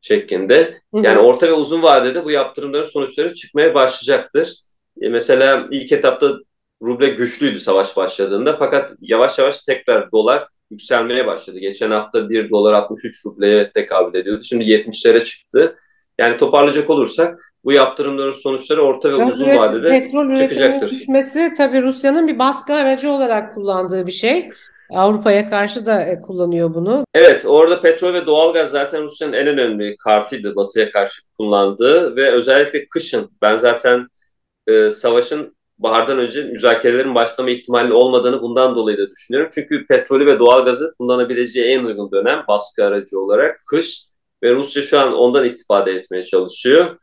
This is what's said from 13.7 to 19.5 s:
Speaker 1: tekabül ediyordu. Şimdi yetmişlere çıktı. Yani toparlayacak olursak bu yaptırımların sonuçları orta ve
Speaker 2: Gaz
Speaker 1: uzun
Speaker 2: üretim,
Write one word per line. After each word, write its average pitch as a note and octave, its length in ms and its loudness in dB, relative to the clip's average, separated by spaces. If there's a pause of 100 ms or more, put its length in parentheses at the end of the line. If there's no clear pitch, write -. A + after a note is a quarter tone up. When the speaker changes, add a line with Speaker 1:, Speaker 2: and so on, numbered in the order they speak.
Speaker 1:
tekabül F#2 480 -2
ediyordu. G2+ 240 -6
Şimdi A#2 260 -4
yetmişlere A2+ 540 2
çıktı. - 520 -2 (440)
Yani A#2 180 0
toparlayacak C#3+ 520 2
olursak D#3+ 640 -2 (100)
bu C3+ 80 -2
yaptırımların C#3 600 0
sonuçları C3+ 500 -4
orta C#3 320 0
ve C#3 40 0
Speaker 2:
Gaz B3 160 2
Speaker 1:
uzun C4 120 -4
Speaker 2:
üretim, C#4 160 4